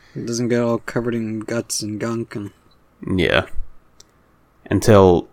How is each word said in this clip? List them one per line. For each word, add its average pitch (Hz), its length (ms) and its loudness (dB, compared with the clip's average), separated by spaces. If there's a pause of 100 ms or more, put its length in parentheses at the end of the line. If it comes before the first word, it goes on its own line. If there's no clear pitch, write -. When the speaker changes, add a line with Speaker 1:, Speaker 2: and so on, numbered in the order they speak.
(140)
Speaker 1:
It 120 120 -10
doesn't 117 220 -4
get 120 120 0
all 117 160 0
covered 117 380 -4
in 110 260 -6
guts 117 400 -6
and 107 180 -8
gunk 113 380 -8
and 101 140 -10 (680)
Speaker 2:
Yeah. - 300 2 (1200)
Until 95 640 6